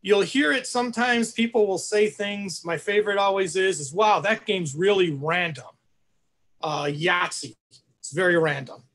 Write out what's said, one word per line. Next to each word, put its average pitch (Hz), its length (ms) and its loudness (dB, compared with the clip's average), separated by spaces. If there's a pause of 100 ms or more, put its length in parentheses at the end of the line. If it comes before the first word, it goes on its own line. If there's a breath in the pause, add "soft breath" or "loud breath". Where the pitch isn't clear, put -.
You'll 202 200 4
hear 277 300 0
it 254 140 -2
sometimes, 240 640 0
people 226 360 2
will 190 100 -2
say 214 320 0
things, 202 560 -8
my 170 120 -4
favorite 202 420 0
always 196 360 2
is, 190 240 2
is, 143 140 -10
"Wow, 202 280 4
that 214 260 -2
game's 175 280 -4
really 185 360 2
random." 160 580 -4 (920)
Uh, 147 260 -4
Yahtzee, 165 720 -2 (440)
it's - 120 -14
very 175 260 2
random 143 460 -2 (100)